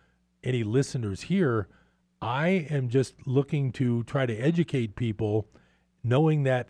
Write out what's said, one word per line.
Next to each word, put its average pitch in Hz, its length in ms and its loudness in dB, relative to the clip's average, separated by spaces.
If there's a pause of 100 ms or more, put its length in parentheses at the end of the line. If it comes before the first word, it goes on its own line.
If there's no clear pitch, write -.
(420)
any 127 220 -2
listeners 110 580 -2
here. 135 460 0 (520)
I 151 500 0
am 135 180 -2
just 127 260 2 (120)
looking 135 460 0
to 120 320 0
try 135 220 0
to 113 100 -4
educate 135 600 -2
people, 110 520 -2 (540)
knowing 147 420 2
that 127 260 0